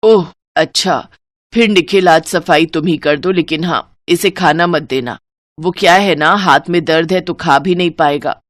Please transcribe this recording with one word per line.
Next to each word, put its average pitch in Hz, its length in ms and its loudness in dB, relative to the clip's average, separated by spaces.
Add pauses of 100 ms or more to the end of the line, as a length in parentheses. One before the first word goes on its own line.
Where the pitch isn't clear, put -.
ओह, 214 240 4 (300)
अच्छा। 156 520 -2 (440)
फिर 233 160 2
निखिल, 190 400 0
आज 160 160 4
सफाई 165 420 0
तुम 160 200 -4
ही 170 100 0
कर 147 200 -2
दो, 160 140 -4
लेकिन 160 340 -2
हाँ, - 320 -6 (120)
इसे 175 220 0
खाना 170 360 0
मत 175 160 0
देना। 127 360 -6 (400)
वो 160 120 -4
क्या 175 240 2
है 196 200 2
ना, 151 200 2
हाथ 185 340 2
में 175 160 0
दर्द 165 280 0
है 185 80 0
तो 175 140 -8
खा 156 240 0
भी 165 160 0
नहीं 175 160 0
पाएगा। 147 580 -2